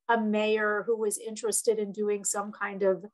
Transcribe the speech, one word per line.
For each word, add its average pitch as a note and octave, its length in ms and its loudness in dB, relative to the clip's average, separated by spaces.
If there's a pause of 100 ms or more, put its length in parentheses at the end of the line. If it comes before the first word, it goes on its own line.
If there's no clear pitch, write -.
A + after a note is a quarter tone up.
a A#3 120 4
mayor G#3+ 680 2
who A3+ 100 2
was G#3+ 200 0
interested A3 600 0
in G3+ 140 -4
doing G#3 320 -2
some G#3 280 -4
kind G3+ 300 -6
of F#3+ 320 2